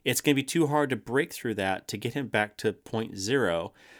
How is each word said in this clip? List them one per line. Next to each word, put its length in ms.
It's 160
gonna 160
be 80
too 240
hard 220
to 60
break 360
through 220
that 340
to 80
get 180
him 140
back 300
to 140
point 440
zero 560